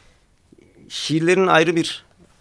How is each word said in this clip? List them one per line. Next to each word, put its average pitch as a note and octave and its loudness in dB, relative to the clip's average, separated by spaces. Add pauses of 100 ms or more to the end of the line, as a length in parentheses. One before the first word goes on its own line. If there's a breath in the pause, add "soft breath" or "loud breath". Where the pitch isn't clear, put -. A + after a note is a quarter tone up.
(880 soft breath)
şiirlerin F3 0
ayrı E3 2
bir - -6 (360)